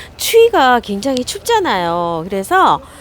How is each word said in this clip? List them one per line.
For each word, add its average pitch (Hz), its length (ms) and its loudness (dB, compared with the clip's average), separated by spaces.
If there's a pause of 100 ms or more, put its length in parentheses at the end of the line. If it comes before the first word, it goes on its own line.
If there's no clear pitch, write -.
(160)
추위가 339 640 4
굉장히 247 460 -4
춥잖아요. 175 1040 -2
그래서 196 520 0 (200)